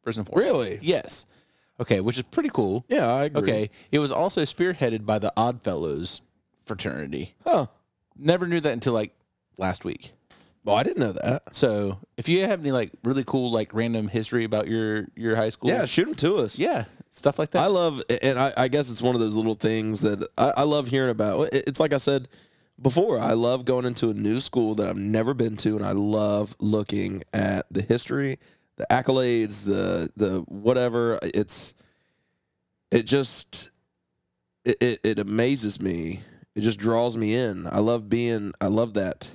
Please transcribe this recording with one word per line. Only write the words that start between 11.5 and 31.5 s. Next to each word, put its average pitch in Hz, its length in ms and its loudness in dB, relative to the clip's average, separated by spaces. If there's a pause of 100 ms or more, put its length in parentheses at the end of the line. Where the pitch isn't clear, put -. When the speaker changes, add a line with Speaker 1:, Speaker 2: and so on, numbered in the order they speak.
Speaker 1:
So, 104 440 0 (180)
if 113 120 -6
you 175 180 4
have 196 140 0
any, 143 100 -2
like, 120 220 0 (100)
really 135 240 0
cool, 123 240 0
like, 110 240 -2
random 113 340 -2
history 113 360 -2
about 107 240 0
your, 107 380 -2 (100)
your 113 200 0
high 110 140 2
school, 123 200 -2
Speaker 2:
Yeah, 220 140 2
shoot 165 240 2
'em 302 80 -6
to 175 220 2
us. 117 200 -2
Speaker 1:
Yeah, 165 260 0 (260)
stuff - 280 0
like 151 120 -2
that. 160 120 2
Speaker 2:
I 180 40 2
love, 175 360 0 (200)
and 131 160 2
I, 135 180 2
I 131 120 2
guess 135 220 0
it's 110 120 -6
one 123 120 2
of 120 60 2
those 107 160 0
little 110 180 2
things 110 480 0
that 104 240 0 (120)
I, 139 200 4
I 135 40 4
love 147 260 2
hearing 131 220 2
about. 107 420 0
It, 135 140 0
it's 143 140 -2
like 151 120 4
I 143 60 2
said 135 300 0 (520)
before, 135 400 2
I 113 120 0
love 120 320 2
going 127 200 0
into 117 260 0
a 104 40 -2
new 107 260 0
school 110 360 0
that 101 120 0
I've 92 100 -4
never 110 360 0
been 113 240 -2
to, 107 180 0
and 104 80 -2
I 98 80 -2
love 104 680 0
looking 101 640 -2 (120)
at 98 360 -2
the 98 120 -2
history, 127 560 0 (380)
the - 140 -6
accolades, 120 720 2
the, 92 520 0
the 95 220 2 (100)
whatever. 117 760 2
It's, - 520 -4 (1160)